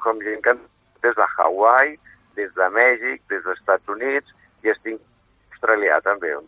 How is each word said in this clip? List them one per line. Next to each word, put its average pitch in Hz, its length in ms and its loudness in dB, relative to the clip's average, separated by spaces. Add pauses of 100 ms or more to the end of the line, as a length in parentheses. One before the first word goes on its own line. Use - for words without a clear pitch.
com 113 180 -2
gent 107 220 -6
que 120 100 4 (480)
des 117 160 2
de 98 80 4 (100)
Hawaii, 117 600 2 (420)
des 98 160 -6
de 92 160 2
Mèxic, 123 580 0
des 95 160 -6
dels 90 140 -6
Estats - 320 -2
Units, 135 400 -6 (340)
i 110 60 0
estic 110 280 -6 (540)
australià 104 540 0
també, 95 260 -2
hem 71 160 -10